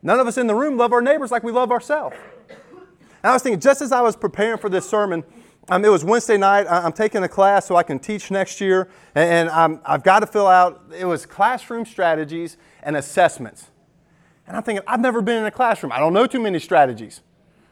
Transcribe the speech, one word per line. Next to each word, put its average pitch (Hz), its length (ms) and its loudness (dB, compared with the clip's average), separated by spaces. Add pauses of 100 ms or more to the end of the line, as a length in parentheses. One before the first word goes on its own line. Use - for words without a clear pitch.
None 208 180 0
of 247 60 2
us 226 120 -6
in 247 80 -2
the 214 80 0
room 269 220 -2
love 233 160 0
our 240 100 2
neighbors 277 280 0
like 233 120 -4
we 226 100 -8
love 247 200 -2
ourselves. 247 440 -4 (320)
And - 840 -8
I - 20 4
was 254 100 2
thinking, 214 180 -2
just 277 220 2
as 254 100 -4
I 247 80 2
was 226 160 0
preparing 214 420 -4
for 208 120 -6
this 185 180 -4
sermon, 196 360 -2 (440)
um, 185 160 0
it 214 40 6
was 175 160 4
Wednesday 220 340 0
night. 196 280 2
I, 175 180 0
I'm 165 80 -2
taking 214 300 -2
a 175 60 -4
class 196 380 2
so 180 100 0
I 175 60 4
can 143 160 -4
teach 208 320 -10
next 196 300 -4
year, 185 280 0 (260)
and, 165 160 2
and 170 200 2
I'm, 156 340 2
I've 147 180 -2
got 190 180 4
to 208 60 -4
fill 208 200 0
out, 180 340 4 (180)
it 185 60 -8
was 170 220 -4
classroom 233 580 -4
strategies 160 720 -4 (260)
and 151 140 -6
assessments. 143 760 -2 (760)
And 190 100 -12
I'm 214 60 -6
thinking, 202 240 -4
"I've 233 140 -2
never 233 200 0
been 226 180 -2
in 220 60 -2
a 214 60 -4
classroom. 226 420 -2
I 123 60 -4
don't 160 160 2
know 226 120 4
too 254 140 -4
many 196 200 -2
strategies," 127 600 0 (520)